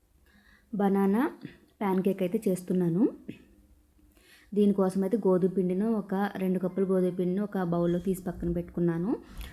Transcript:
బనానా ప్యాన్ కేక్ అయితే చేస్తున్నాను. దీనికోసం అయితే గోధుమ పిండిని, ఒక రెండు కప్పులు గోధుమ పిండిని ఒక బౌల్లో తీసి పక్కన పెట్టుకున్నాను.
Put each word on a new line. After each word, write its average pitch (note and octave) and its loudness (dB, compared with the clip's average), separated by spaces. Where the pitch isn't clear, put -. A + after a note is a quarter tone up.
బనానా G3 2
ప్యాన్ F#3+ 0
కేక్ F#3+ 0
అయితే F#3 -2
చేస్తున్నాను. F3+ 2
దీనికోసం G3 2
అయితే F#3+ 0
గోధుమ F#3 4
పిండిని, F#3 0
ఒక G#3+ -2
రెండు F#3 0
కప్పులు F#3 -2
గోధుమ F#3 2
పిండిని F3+ -2
ఒక G3 -4
బౌల్లో F3 0
తీసి F3+ -4
పక్కన F3 -4
పెట్టుకున్నాను. F3 -2